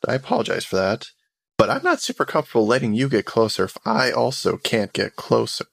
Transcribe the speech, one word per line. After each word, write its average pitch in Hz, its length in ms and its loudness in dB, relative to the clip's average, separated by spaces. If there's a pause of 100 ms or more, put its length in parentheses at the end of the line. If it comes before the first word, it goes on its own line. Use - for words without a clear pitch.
I 117 80 0
apologize 131 500 -2
for - 120 -10
that. 98 300 0 (500)
But 104 120 4
I'm 262 140 0
not 349 180 0
super - 240 -4
comfortable 131 400 0
letting 120 280 2
you 127 160 0
get 113 160 0
closer 107 400 2
if - 200 -6
I 120 260 2
also 120 460 0
can't 104 360 -2
get - 220 -4
closer. - 580 -2